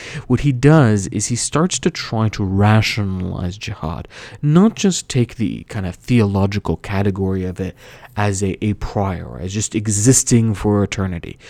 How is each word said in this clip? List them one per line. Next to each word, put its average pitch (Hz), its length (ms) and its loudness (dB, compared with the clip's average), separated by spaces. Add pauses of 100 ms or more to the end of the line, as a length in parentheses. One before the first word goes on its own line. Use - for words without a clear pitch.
(280)
what 127 140 0
he 143 100 0
does 123 560 6
is 104 180 -4
he 120 100 -4
starts - 440 -2
to 180 100 0
try 110 400 -2
to 104 160 -4
rationalize 98 1120 0
jihad, - 500 -8 (340)
not 175 340 6
just - 340 -2
take 120 260 0
the 57 280 -4
kind 98 220 -8
of 90 100 -6
theological 101 840 2
category 95 640 -2
of 90 160 -8
it 92 160 -6 (400)
as 104 280 -2
a, 95 200 -2
a 107 120 0
prior, 85 640 -6
as 92 140 -8
just 107 220 -4
existing 110 800 2
for 104 300 2
eternity. 92 540 -4 (120)